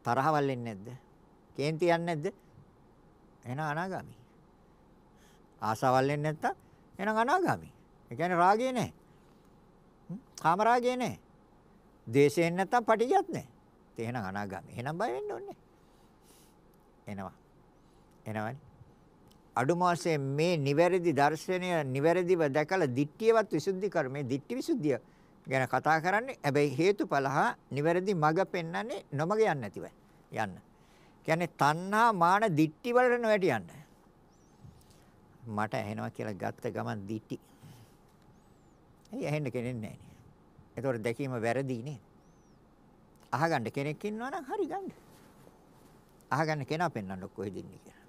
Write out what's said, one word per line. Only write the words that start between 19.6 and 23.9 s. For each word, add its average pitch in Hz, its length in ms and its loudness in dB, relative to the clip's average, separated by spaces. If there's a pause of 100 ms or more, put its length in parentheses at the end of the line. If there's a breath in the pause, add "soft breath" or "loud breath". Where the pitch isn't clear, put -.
වශයෙන් 170 400 2 (120)
මේ 165 240 2
නිවැරදි 165 560 4
දර්ශනය 160 560 2 (160)
නිවැරදිව 165 640 2
දැකලා 151 400 2
දිට්ඨියවත් 208 640 2
විසුද්ධි 185 380 -2
කර, 147 200 -2